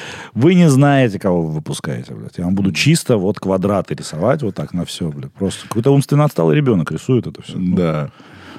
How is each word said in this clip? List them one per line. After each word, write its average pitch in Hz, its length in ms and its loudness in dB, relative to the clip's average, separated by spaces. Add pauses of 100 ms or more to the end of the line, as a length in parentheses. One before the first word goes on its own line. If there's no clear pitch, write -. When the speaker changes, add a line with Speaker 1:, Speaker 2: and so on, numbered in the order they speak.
(340)
Speaker 1:
Вы 151 220 4
не 175 140 8
знаете, 135 500 4
кого 90 240 0
вы 78 80 -4
выпускаете, 69 600 -8
блядь. - 240 -14
Я 87 80 -4
вам 92 100 0
буду 95 160 0
чисто 131 460 2
вот 98 220 0
квадраты 95 560 -2
рисовать 104 480 -2
вот 101 120 -4
так 73 180 -8
на 87 120 -4
все, - 260 -8
блядь. 69 220 -12
Просто - 340 -6
какой-то 117 260 0
умственно 147 320 2
отсталый - 300 2
ребенок 117 360 0
рисует 117 360 -2
это - 140 -16
все. - 160 -12
Ну, 90 180 0
Speaker 2:
Да. 78 360 -2 (480)